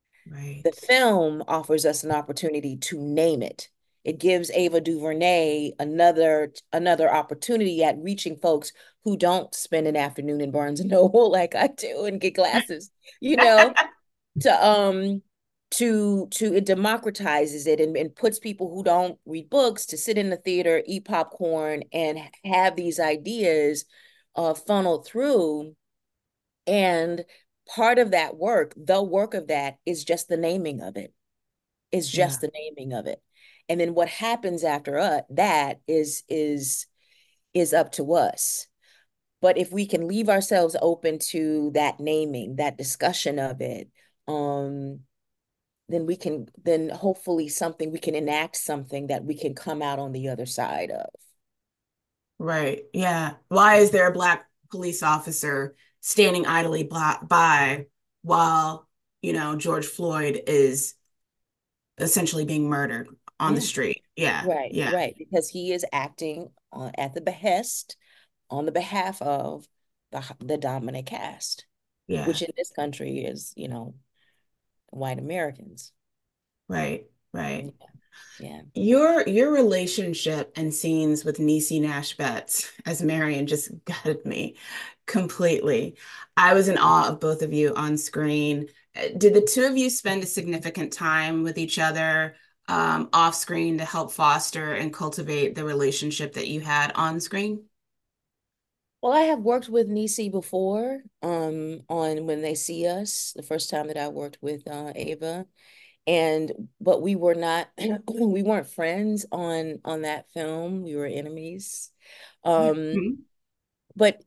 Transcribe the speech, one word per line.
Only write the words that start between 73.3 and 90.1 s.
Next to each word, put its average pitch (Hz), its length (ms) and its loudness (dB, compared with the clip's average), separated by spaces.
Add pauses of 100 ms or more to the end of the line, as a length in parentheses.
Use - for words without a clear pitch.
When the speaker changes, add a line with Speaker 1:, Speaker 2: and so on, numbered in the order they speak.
Speaker 2:
you - 120 -12
know, 120 280 -12 (920)
white 131 300 -6
Americans. 143 720 -10 (760)
Speaker 1:
Right, 78 380 -6 (280)
right. 82 460 -8
Speaker 2:
Yeah. - 80 -20 (520)
Yeah. - 220 -18 (140)
Speaker 1:
Your, 269 520 4
your 240 240 4
relationship 180 1040 0
and 156 180 -2
scenes 156 520 0
with 147 120 -2
Niecy 151 440 2
Nash 147 340 -4
Betts - 560 -4 (140)
as 170 160 -4
Marion 151 440 0
just 151 320 -2
<laughs> - 80 -20
gutted 156 400 -4
me - 300 -8 (500)
completely. 165 920 0 (400)
I 202 160 8
was 196 160 6
in 180 80 2
awe 165 320 6
of 156 100 -4
both 156 220 0
of 156 100 -4
you 147 240 2
on 151 220 -2
screen. 147 720 -2 (260)
Uh, - 120 -4 (100)
did 202 160 6
the 208 80 8
two 247 240 2
of 262 120 0
you 254 120 2
spend 196 340 -2